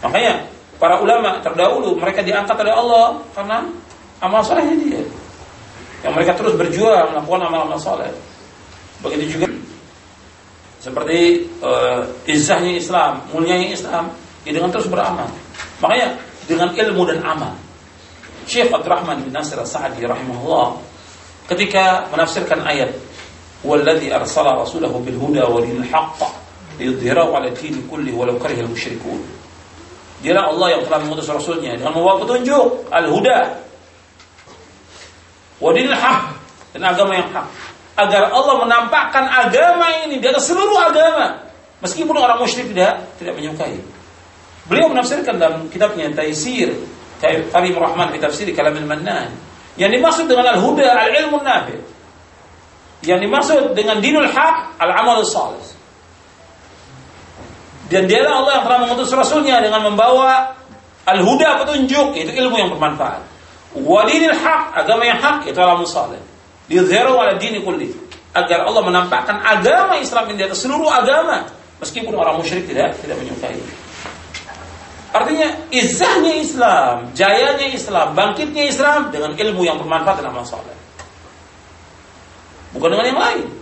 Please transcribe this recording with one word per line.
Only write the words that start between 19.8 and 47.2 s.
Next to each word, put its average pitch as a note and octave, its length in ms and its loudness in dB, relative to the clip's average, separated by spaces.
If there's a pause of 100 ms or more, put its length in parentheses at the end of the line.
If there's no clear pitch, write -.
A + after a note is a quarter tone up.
rahimahullah B2+ 720 -2 (720)
ketika F#3+ 640 2
menafsirkan D#3+ 560 -2
ayat, C#3 240 -2 (720)
"Walladzi D3 480 2
arsala - 480 0
rasulahu D#3 400 -4
bil B2 160 -8
huda C3+ 320 0
wa A#2 160 2
dinil B2 240 -4
haqq - 320 -2 (560)
liyudhhirahu C3+ 560 0
'ala C#3 240 -2
dini C#3 320 -8
kulli C#3+ 240 -8
walau A#2+ 240 -2
karihal A#2+ 320 -4
musyrikun." A#2 560 -8 (960)
Dialah F3 320 2
Allah F3+ 240 2
yang - 80 -2
telah D3+ 200 0
mengutus D3+ 280 -6
Rasulnya D3 480 -4
dengan D3+ 160 -4
membawa F#3 280 4
petunjuk, B3 680 0
al-huda, G3+ 480 2 (2250)
wa B3 80 4
dinil B3+ 240 2
haqq, B3 280 2 (520)
dan E3 80 -10
agama G3 320 2
yang F3+ 160 -2
hak. - 160 -8 (460)
Agar G3+ 400 2
Allah C4+ 220 4 (100)
menampakkan C4 640 2
agama D#4+ 720 4
ini D4 160 -6
di A3 80 -4
atas B3+ 240 0
seluruh G4 320 2
agama, D#4 640 2 (400)
meskipun D#4 320 -2
orang B3 240 2
musyrik A3 320 -4
tidak, F#3 320 0 (160)
tidak F3 160 -8
menyukai. D3+ 400 -8 (880)
Beliau C#4+ 240 4
menafsirkan B3 480 0
dalam D#3+ 320 0
kitabnya F3+ 400 -2
Taisir D#3 640 -2 (480)